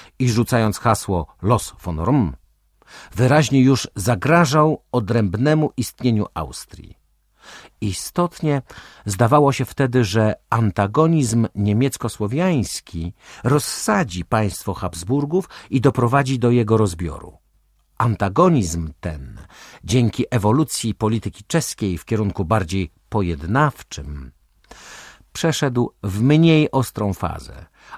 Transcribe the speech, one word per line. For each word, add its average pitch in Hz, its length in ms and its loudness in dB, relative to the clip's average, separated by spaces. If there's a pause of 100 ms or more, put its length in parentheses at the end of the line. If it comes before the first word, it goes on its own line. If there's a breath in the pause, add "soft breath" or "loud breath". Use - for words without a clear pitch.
(180 loud breath)
i 123 120 0
rzucając 113 480 0
hasło 95 480 0 (160)
„Los 107 400 0
von 82 180 -6
Rom”, 98 360 0 (800 loud breath)
wyraźnie 135 480 4
już 131 320 2
zagrażał 135 880 2 (100)
odrębnemu 117 840 0
istnieniu 117 580 -2
Austrii. - 640 -12 (800 loud breath)
Istotnie 143 800 -2 (440 loud breath)
zdawało 120 460 4
się 131 120 -2
wtedy, 127 400 0
że 107 300 2 (160)
antagonizm 117 1040 2
niemiecko-słowiański 107 1600 -2 (320 loud breath)
rozsadzi 127 800 0
państwo 107 500 -2
Habsburgów 127 720 -4 (220 loud breath)
i 135 100 0
doprowadzi 127 580 2
do 120 120 2
jego 113 260 2
rozbioru. 85 640 -4 (600)
Antagonizm 101 1040 0
ten, 67 380 -10 (460 loud breath)
dzięki 113 460 0
ewolucji 113 640 0
polityki 107 500 -4
czeskiej 107 540 -4
w - 60 -12
kierunku 104 400 -2
bardziej 90 460 -2 (180)
pojednawczym, 82 1200 -4 (1000 loud breath)
przeszedł 135 600 -2 (100)
w 101 200 -2
mniej 156 480 6
ostrą 110 420 -2
fazę, 73 540 -8 (320 loud breath)